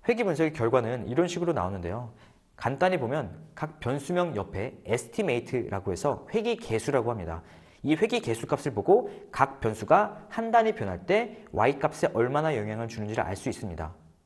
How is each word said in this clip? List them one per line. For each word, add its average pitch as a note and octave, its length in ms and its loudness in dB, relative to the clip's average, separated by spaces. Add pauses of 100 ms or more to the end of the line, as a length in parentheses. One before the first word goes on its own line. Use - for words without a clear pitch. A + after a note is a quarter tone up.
회귀 A#3 140 2
분석의 D#3 300 2
결과는 A#2 560 2
이런 D#3 180 2
식으로 F3 240 -2
나오는데요. G2 600 -2 (420)
간단히 F3 420 2
보면 B2+ 320 -2 (240)
각 - 280 -8
변수명 D3 560 0
옆에 G2 480 -6
에스티메이트라고 A#2+ 1040 -2
해서 A#2 420 -2
회귀 A3+ 220 0
개수라고 A#2 560 0
합니다. E2+ 300 -6 (420)
이 C#3+ 100 2
회귀 G#3+ 280 2
개수 - 260 -4
값을 C#3 260 -2
보고 E3 380 4 (220)
각 - 260 2
변수가 E3 720 2
한 A3+ 220 -4
단위 A3 240 6
변할 F#2 300 -4
때 G#3+ 460 2
Y값에 C#3+ 640 2
얼마나 C#3+ 420 2
영향을 G#2+ 320 -4
주는지를 A2 340 -4
알 F#2+ 140 -2
수 - 140 -4
있습니다. E2+ 440 -6 (320)